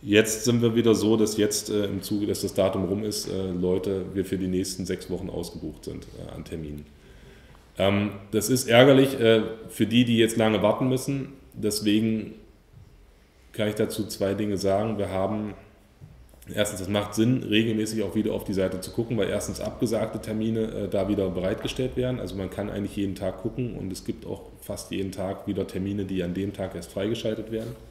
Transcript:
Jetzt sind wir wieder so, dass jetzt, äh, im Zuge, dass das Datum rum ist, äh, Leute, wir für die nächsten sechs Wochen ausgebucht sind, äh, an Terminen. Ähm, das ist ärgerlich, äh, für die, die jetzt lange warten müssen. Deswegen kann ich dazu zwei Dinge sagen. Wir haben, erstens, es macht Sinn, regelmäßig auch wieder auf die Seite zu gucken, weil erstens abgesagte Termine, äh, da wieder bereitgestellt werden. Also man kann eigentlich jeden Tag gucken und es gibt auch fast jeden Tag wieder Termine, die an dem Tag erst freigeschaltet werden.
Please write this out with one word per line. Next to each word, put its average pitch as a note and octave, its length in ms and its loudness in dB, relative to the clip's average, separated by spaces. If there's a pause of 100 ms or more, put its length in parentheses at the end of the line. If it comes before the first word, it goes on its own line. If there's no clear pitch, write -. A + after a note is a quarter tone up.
Jetzt G#2 420 4
sind A#2+ 180 4
wir A2+ 140 4
wieder A2+ 180 6
so, G#2 220 4
dass G#2+ 200 2
jetzt, - 320 0
äh, G#2 180 0
im G2 140 -4
Zuge, G2+ 280 -4
dass G2 120 -2
das G2 140 -4
Datum F#2+ 300 2
rum G2 180 -2
ist, G#2+ 260 -6
äh, F#2+ 220 -4
Leute, F#2 640 0
wir F#2+ 100 0
für F#2 140 -4
die F#2 80 -2
nächsten F#2 400 -2
sechs F2+ 240 -6
Wochen F2 180 -6
ausgebucht E2 560 -10
sind, - 220 -10 (100)
äh, - 160 -12
an - 120 -12
Terminen. D2 420 -10 (880)
Ähm, G2+ 360 4 (180)
das G#2+ 200 2
ist B2+ 180 2
ärgerlich, C3 520 8
äh, A2+ 220 8 (260)
für - 180 0
die, A#2 180 6
die A#2+ 120 2
jetzt A2+ 200 4
lange A2 260 4
warten A2 260 2
müssen. C3 440 -2 (220)
Deswegen G#2+ 800 0 (1160)
kann G#2+ 160 -2
ich G#2 60 -2
dazu G#2+ 320 -2
zwei G2 260 -2
Dinge G2+ 240 -2
sagen. G2 400 0
Wir G2 140 -2
haben, G2+ 420 -2 (1040)
erstens, G2+ 260 -2
es F2+ 80 -6
macht G#2 260 -2
Sinn, A#2+ 280 4
regelmäßig G#2+ 600 0
auch F#2+ 120 -4
wieder G#2+ 180 0
auf G2 120 -4
die G2+ 100 -4
Seite F#2 260 0
zu - 120 -12
gucken, A#2 260 -2
weil F#2+ 100 2
erstens G2+ 320 -4
abgesagte A2 600 -2
Termine, A2+ 400 -2
äh, G2+ 280 -4
da F#2+ 200 0
wieder G2 200 2
bereitgestellt G#2 680 -4
werden. B2+ 220 -2
Also F#2 160 -8
man F#2+ 120 -4
kann G#2 220 -6
eigentlich G2+ 260 -6
jeden G2+ 200 -2
Tag F#2 260 -6
gucken A#2 340 -6
und F#2+ 160 -6
es - 140 -12
gibt - 180 -8
auch G2 200 -10 (180)
fast - 300 -10
jeden F#2+ 200 -4
Tag F#2+ 340 -6
wieder F#2+ 200 -2
Termine, G2 400 -4
die F#2 160 -2
an F2 100 -2
dem G2 220 -4
Tag F#2+ 200 -6
erst F2 180 -12
freigeschaltet A2 580 -4
werden. A2+ 260 -6 (140)